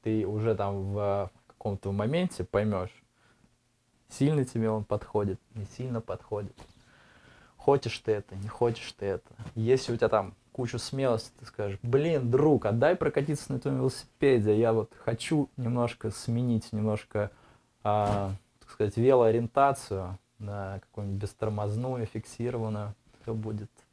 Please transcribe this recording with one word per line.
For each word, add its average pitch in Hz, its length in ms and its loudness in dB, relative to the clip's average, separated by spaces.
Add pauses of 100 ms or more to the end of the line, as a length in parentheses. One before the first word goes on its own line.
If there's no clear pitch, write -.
Ты 110 240 0
уже 107 280 0
там 98 380 -4
в 101 380 -2 (280)
каком-то 98 320 -4
моменте 113 540 0
поймешь, 98 480 0 (1160)
сильно 143 360 2
тебе 113 260 0
он 107 140 -2
подходит, 101 560 -2 (140)
не 104 120 -8 (100)
сильно 127 240 -6
подходит. 101 540 -8 (1000)
Хочешь 139 420 0
ты - 140 -2
это, 101 240 -4
не 98 120 -10
хочешь - 440 -2
ты - 140 -8
это. 95 220 -4 (280)
Если 120 360 2
у 117 40 -2
тебя 110 120 2
там 98 260 0 (180)
куча 123 260 -4
смелости, 131 600 -2
ты 117 60 -20
скажешь: 101 360 -6
"Блин, 135 480 2
друг, 135 360 6
а 104 60 2
дай 139 220 4
прокатиться 147 580 -2
на 131 60 -2
твоем 135 200 -2
велосипеде, 127 800 2
я 113 140 6
вот 110 200 0 (120)
хочу 135 520 0
немножко 120 540 -2
сменить, 117 640 0
немножко, 107 580 -2 (520)
а, 104 500 2 (280)
так - 100 -20
сказать, 107 260 -2
велоориентацию 117 1200 4 (220)
на 101 420 -8
какую-нибудь 98 420 -6
бестормозную, 107 840 -4
фиксированную". 110 880 -6 (280)
Все 117 120 -6
будет. 107 360 -6 (220)